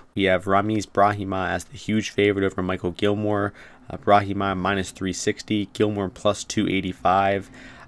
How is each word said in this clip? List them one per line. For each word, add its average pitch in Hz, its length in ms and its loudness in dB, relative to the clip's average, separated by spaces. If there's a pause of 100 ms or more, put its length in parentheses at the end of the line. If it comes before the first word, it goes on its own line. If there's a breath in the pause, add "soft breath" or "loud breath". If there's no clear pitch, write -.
(160)
We 98 80 0
have 92 220 2
Ramiz 101 400 2
Brahima 98 640 0
as 87 140 -4
the - 140 -18
huge 107 320 -2
favorite 101 360 2
over 92 160 -2
Michael 92 300 -2
Gilmore. 104 600 0 (360 loud breath)
Uh, - 80 -10
Brahima 98 600 2
minus 92 340 -2
three 95 220 -4
sixty, 107 600 -2
Gilmore 104 360 0
plus - 340 -2
two 101 240 -2
eighty-five. 95 800 0 (380 loud breath)